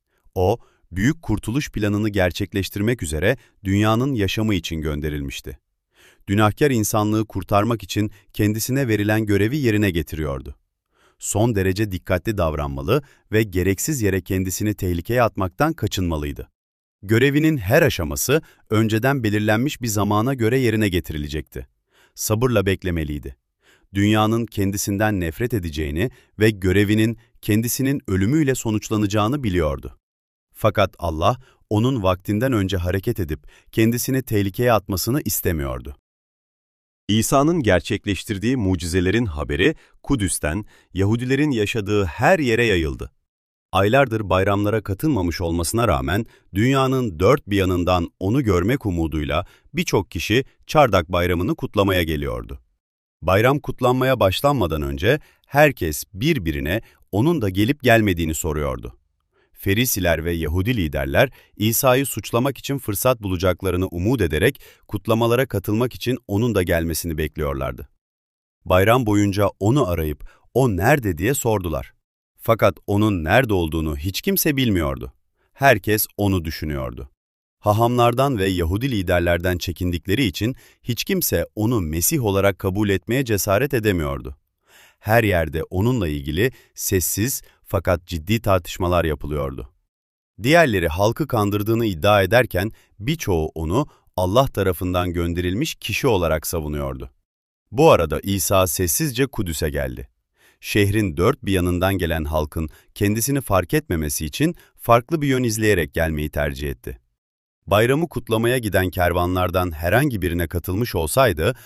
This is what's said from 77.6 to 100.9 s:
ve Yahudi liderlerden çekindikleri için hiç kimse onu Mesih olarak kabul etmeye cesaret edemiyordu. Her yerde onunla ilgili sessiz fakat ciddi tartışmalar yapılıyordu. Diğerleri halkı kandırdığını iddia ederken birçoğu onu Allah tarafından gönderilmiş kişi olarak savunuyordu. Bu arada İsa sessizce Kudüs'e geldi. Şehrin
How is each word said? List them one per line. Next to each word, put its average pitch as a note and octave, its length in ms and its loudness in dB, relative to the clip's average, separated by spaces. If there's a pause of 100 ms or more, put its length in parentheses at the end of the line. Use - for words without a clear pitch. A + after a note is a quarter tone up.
ve F#2+ 100 0
Yahudi F#2+ 440 -2
liderlerden F2 640 0
çekindikleri F2+ 680 -2
için G#2+ 300 -4 (280)
hiç - 200 -4
kimse E3 420 -2 (100)
onu A2 260 0
Mesih E2+ 420 -2
olarak G2 360 2
kabul G2+ 300 0
etmeye A#2 360 0
cesaret A2 480 0
edemiyordu. D2+ 640 -2 (640)
Her A2+ 240 2
yerde E2 400 0
onunla G#2 440 0
ilgili D2+ 440 -2 (240)
sessiz - 640 -2 (240)
fakat F2+ 420 -2
ciddi F2 340 -2
tartışmalar F2+ 640 0
yapılıyordu. C#2+ 640 -6 (720)
Diğerleri B2 440 4
halkı G#2 400 0
kandırdığını G#2 580 0
iddia G2 380 2
ederken G#2 480 0 (280)
birçoğu G2+ 480 -2
onu E2 400 -2 (280)
Allah G2+ 320 2
tarafından F2+ 640 -2
gönderilmiş F2+ 640 -4
kişi - 320 -4
olarak E2+ 400 0
savunuyordu. D2 640 -6 (600)
Bu D3 200 6
arada D#2+ 280 2
İsa F#2+ 480 0
sessizce B2+ 600 -2
Kudüs'e E2+ 420 -4
geldi. C2 400 -6 (520)
Şehrin G2+ 560 0